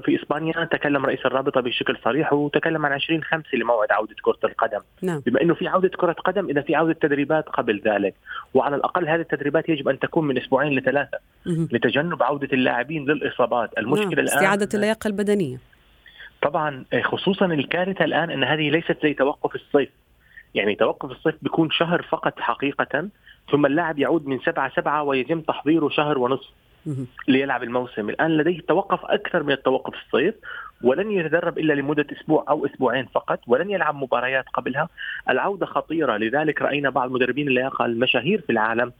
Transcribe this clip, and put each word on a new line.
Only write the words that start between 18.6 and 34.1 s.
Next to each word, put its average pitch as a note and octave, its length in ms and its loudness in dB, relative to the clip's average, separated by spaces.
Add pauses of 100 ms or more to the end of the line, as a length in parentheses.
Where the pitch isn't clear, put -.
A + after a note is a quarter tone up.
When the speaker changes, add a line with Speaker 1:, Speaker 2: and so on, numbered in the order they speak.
Speaker 1:
ليست E3 340 0
زي D3+ 100 2
توقف C#3 420 0
الصيف. C3+ 340 0 (680)
يعني G2+ 200 2
توقف A2+ 360 -6
الصيف D#3+ 300 -2
بيكون D#3+ 300 0
شهر E3+ 300 0
فقط - 380 -4
حقيقة، C#3 680 -4 (420)
ثم D3 140 4
اللاعب D#3+ 340 0
يعود C#3 280 0
من C3 120 -4
سبعة D3 360 -2
سبعة D3+ 280 0
ويتم C#3+ 380 -2
تحضيره D3 480 0
شهر D3 280 0
ونصف B2+ 320 0 (360)
Speaker 2:
مهم. C3+ 220 -6 (200)
Speaker 1:
ليلعب C3+ 360 2
الموسم. A#2 460 -4
الآن D#3 280 2
لديه D#3+ 220 2
توقف F3 460 0
أكثر F#3 380 0
من C#3+ 80 0
التوقف C3 420 0 (120)
الصيف، E3 300 0 (480)
ولن E3 280 2
يتدرب E3+ 460 0
إلا D3+ 160 2
لمدة C#3+ 380 0
أسبوع - 380 0
أو D3 160 2
أسبوعين B2+ 400 0
فقط، - 420 -2
ولن D3 240 4
يلعب D#3 240 0
مباريات C3 580 0